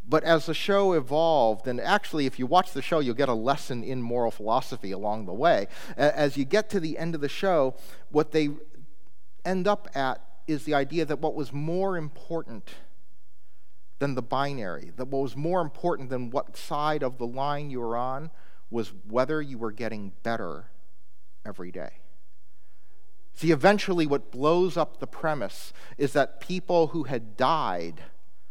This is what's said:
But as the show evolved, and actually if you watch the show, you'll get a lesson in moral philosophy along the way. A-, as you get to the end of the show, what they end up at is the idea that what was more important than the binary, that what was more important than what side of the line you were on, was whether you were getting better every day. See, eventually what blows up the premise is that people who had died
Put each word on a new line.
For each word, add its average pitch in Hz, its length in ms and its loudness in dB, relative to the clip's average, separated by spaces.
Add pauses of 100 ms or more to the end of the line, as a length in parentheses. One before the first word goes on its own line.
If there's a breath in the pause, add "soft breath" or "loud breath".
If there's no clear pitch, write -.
But 156 160 4
as 160 220 4
the 165 80 -2
show 196 400 4
evolved, 143 720 4
and 123 120 0
actually 160 460 2
if 127 120 0
you 127 80 -2
watch 175 280 4
the 139 80 -2
show, 165 180 2
you'll 123 160 2
get 131 140 2
a 123 40 4
lesson 120 500 0
in 127 180 -2
moral 120 300 0
philosophy 110 600 0
along 104 340 -2
the 90 80 -4
way. 123 340 4 (300 loud breath)
A-, 147 200 4
as 143 200 2
you 139 80 0
get 208 260 2
to 202 80 2
the 160 180 -2
end 165 180 -2
of 147 60 -2
the 143 80 -2
show, 151 460 2 (340 loud breath)
what 151 220 2
they 151 180 2 (960)
end 185 220 2
up 202 280 0
at 135 280 0 (240)
is 151 180 -2
the 151 80 2
idea 143 320 2
that 143 140 0
what 151 160 0
was 143 180 -2
more 175 440 0
important 151 760 -2 (1300)
than 139 160 0
the 123 60 -2
binary, 120 760 -2
that 127 100 -4
what 135 140 -2
was 131 140 -2
more 170 260 2
important 151 480 -2
than 127 200 -2
what - 280 -2
side 151 460 0
of 127 140 -2
the 120 100 -2
line 143 420 -2
you 127 100 -2
were 117 180 0
on, 131 340 -2 (380 soft breath)
was 110 220 -2 (160)
whether 131 340 2
you 139 160 -4
were 113 140 -2
getting 107 400 -2 (120)
better 107 420 -2 (800)
every 92 260 -4
day. 85 200 -4 (1400)
See, 165 180 2
eventually 175 540 6
what 139 240 0
blows 160 460 2
up 160 240 0
the 135 80 -2
premise 143 640 -2 (260 loud breath)
is 139 160 2
that - 280 2
people 175 460 2
who 160 160 0
had 113 340 -2
died 101 640 2 (500)